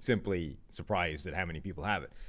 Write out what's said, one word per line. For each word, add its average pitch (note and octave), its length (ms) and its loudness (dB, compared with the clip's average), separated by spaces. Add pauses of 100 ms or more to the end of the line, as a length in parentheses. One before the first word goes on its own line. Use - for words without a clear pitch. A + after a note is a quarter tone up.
simply F2+ 540 2 (140)
surprised E2+ 560 0
at D2+ 80 -4
how F#2 100 2
many E2 160 -2
people F#2+ 240 -6
have G2 180 2
it. - 100 -10 (160)